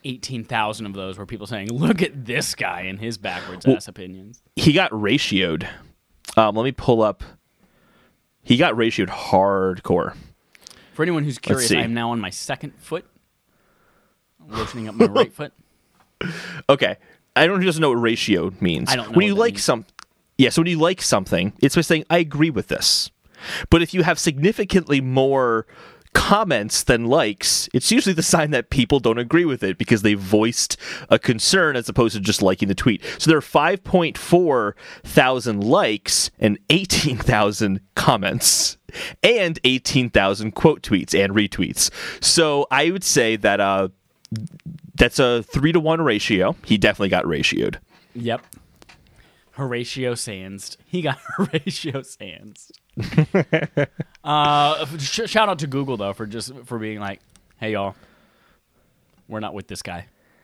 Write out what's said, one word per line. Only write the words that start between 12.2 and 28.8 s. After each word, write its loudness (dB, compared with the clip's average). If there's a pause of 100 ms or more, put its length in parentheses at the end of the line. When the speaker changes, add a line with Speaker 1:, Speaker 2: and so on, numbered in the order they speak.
Speaker 1:
second -10
foot, -12 (1400)
loosening -10
up -16
my 6
right 0
Speaker 2:
<laughs> -
Speaker 1:
foot. -12 (1160)
Speaker 2:
Okay. 2 (380)
I 6
don't, 0
he 0
doesn't 0
know 4
what 2
ratio 2
means. 0
Speaker 1:
I 2
don't -6
know -14
Speaker 2:
When -10
Speaker 1:
what 6
Speaker 2:
you 0
Speaker 1:
that 2
Speaker 2:
like 2
Speaker 1:
means. -6
Speaker 2:
some-, -2 (520)
yeah, 6
so 2
when 2
you 0
like 0
something, 0
it's 2
by 4
saying, 0
"I 2
agree 0
with -4
this." -2 (600)
But 6
if -2
you -6
have 0
significantly 0
more 2 (480)
comments 0
than 2
likes, 0
it's 0
usually 2
the 0
sign 0
that -2
people 2